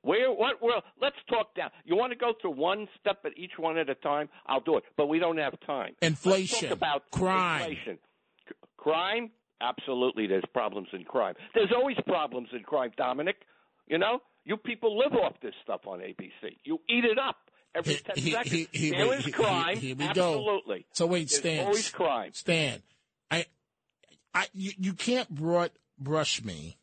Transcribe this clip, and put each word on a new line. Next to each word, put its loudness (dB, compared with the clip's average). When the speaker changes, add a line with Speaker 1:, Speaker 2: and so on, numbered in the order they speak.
Speaker 1:
Where, 4
what, 0
well, 2
let's 0
talk 0
down. -4
You 2
wanna 2
go 0
through -2
one 0
step 0
at -4
each -12
one 0
at 0
a 0
time? -2
I'll 0
do 2
it, 2
but 4
we 2
don't 2
have -2
time. -4
Speaker 2:
Inflation, 2
Speaker 1:
Let's 0
talk -2
about -2
Speaker 2:
crime. 2
Speaker 1:
inflation. -6
C-, -14
crime? 0
Absolutely, 0
there's 2
problems -2
in -10
crime. -2
There's 4
always 2
problems -2
in -10
crime, -2
Dominic. 0
You 0
know, 2
you -2
people -2
live 4
off 2
this -8
stuff -6
on -10
A -12
B -14
C. -12
You -4
eat 2
it 2
up -2
every 0
Speaker 2:
He-, 0
Speaker 1:
ten -8
Speaker 2:
he-, 0
Speaker 1:
seconds. -2
Speaker 2:
he-, 0
he-, 0
Speaker 1:
There 2
Speaker 2:
wait, 2
Speaker 1:
is -6
Speaker 2:
he-, -4
Speaker 1:
crime. 2
Speaker 2:
he-, -6
here -6
we -4
go. 4
Speaker 1:
Absolutely. -2
Speaker 2:
So 2
wait, 0
Speaker 1:
There's 2
Speaker 2:
Stan, 0
Speaker 1:
always 2
crime. -2
Speaker 2:
Stan, 0
I, 0
I, 0
you, -6
you 0
can't 0
broad 0
brush 0
me -8